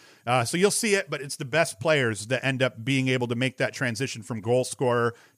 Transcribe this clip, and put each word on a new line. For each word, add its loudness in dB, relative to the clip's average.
Uh, 2
so -4
you'll 4
see 0
it, -2
but -6
it's -10
the -8
best 0
players 2
that -2
end 0
up -2
being 2
able 2
to -2
make -2
that -2
transition -4
from -8
goal 2
scorer 0